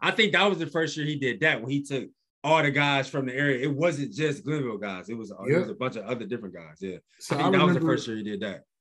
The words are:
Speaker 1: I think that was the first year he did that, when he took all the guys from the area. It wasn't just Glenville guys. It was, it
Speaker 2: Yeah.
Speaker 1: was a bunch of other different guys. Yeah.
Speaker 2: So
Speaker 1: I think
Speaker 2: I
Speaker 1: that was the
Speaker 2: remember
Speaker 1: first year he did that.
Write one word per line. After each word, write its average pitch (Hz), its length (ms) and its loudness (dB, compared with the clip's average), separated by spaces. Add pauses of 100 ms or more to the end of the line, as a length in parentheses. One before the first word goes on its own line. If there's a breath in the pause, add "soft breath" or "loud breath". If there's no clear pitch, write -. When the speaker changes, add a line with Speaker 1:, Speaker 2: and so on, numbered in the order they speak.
Speaker 1:
I 180 100 0
think 202 220 2
that 185 140 6
was 185 120 0
the 165 80 -4
first 160 300 -2
year 151 80 -2
he 151 100 -2
did 127 260 -2
that, 147 200 2
when 127 100 -6
he 139 100 0
took 139 280 -6 (340)
all 156 200 4
the 143 80 4
guys 139 380 2
from 139 180 -2
the 127 80 -6
area. 139 240 2
It 147 120 0
wasn't 143 420 0
just 143 300 -2
Glenville 131 340 -2
guys. 95 320 -6
It 117 60 -6
was, 110 160 -10
it 90 60 -16 (100)
Speaker 2:
Yeah. 151 120 4
Speaker 1:
was - 100 -2
a 101 60 -8
bunch 120 200 -4
of 104 100 -8
other 113 200 -4
different 101 300 -8
guys. 80 240 -16
Yeah. 92 180 -8 (220 soft breath)
Speaker 2:
So - 160 -4
Speaker 1:
I 143 80 0
think 185 120 4
Speaker 2:
I - 40 8
Speaker 1:
that - 60 8
was 180 100 6
the 156 40 2
Speaker 2:
remember 156 180 2
Speaker 1:
first - 100 -6
year 110 100 -4
he 107 60 -4
did 101 180 -4
that. 95 240 -8 (160)